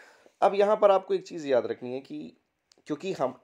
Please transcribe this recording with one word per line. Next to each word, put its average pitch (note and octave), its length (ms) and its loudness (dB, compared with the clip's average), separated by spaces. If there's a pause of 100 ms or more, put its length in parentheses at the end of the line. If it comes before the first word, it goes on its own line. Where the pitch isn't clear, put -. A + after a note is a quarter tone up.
(420)
अब G3 140 4
यहाँ G3+ 220 2
पर G3+ 140 6
आपको F#3+ 220 0
एक F3+ 140 -4
चीज़ D#3+ 200 -12
याद B2 180 2
रखनी B2 280 -8
है C3 60 -8
कि D3+ 380 -16 (500)
क्योंकि D3+ 260 -6
हम, B2+ 300 -4